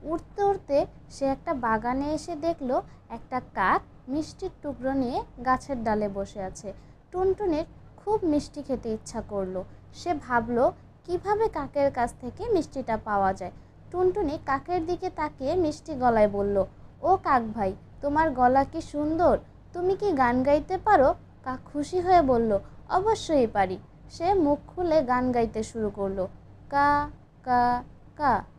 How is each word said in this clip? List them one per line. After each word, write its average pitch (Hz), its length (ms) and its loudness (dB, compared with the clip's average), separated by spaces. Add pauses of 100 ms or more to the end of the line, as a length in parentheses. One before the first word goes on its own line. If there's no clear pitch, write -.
উড়তে 330 400 -6
উড়তে 370 420 0 (240)
সে - 160 -6
একটা 269 280 -2
বাগানে 247 600 -2
এসে 311 220 -6
দেখলো 302 460 -2 (280)
একটা 247 320 -8 (120)
কাক 226 280 2 (280)
মিষ্টির 311 400 -6 (120)
টুকরো 262 320 -6
নিয়ে 269 300 -2 (220)
গাছের 254 380 -2
ডালে 214 260 0
বসে 196 320 -8
আছে। 185 320 -12 (380)
টুনটুনির 370 540 0 (320)
খুব 427 260 -2
মিষ্টি 294 380 -2
খেতে 247 280 -6
ইচ্ছা 220 320 -8
করলো। 190 420 -6 (300)
সে 349 200 -4
ভাবলো 247 600 2 (320)
কিভাবে 403 440 0
কাকের 277 420 0
কাছ 247 300 -2
থেকে 302 280 -8
মিষ্টিটা 269 560 0
পাওয়া 196 280 2
যায়। 185 180 -8 (400)
টুনটুনি 359 540 0
কাকের 320 400 -2
দিকে 359 240 -4
তাকিয়ে 302 460 -4
মিষ্টি 320 380 -2
গলায় 233 340 4
বলল, 202 380 0 (360)
"ও 359 220 4
কাক 269 200 4 (100)
ভাই, 196 200 -2 (280)
তোমার 302 300 2
গলা 254 320 4
কি 320 180 -6
সুন্দর, 302 560 2 (360)
তুমি 359 220 0
কি 403 160 0
গান 254 320 2
গাইতে 302 340 2
পারো?" 349 380 4 (280)
কাক 262 160 -8 (140)
খুশি 294 260 -2
হয়ে 349 220 6
বলল, 233 380 2 (300)
"অবশ্যই 370 580 2
পারি।" 190 300 -2 (320)
সে 349 240 -2
মুখ 294 340 2
খুলে 320 340 2
গান 247 300 0
গাইতে 226 320 0
শুরু 220 260 -6
করলো, 196 380 -4 (420)
"কা, 285 400 2 (340)
কা, 247 400 2 (340)
কা।" 240 260 2 (160)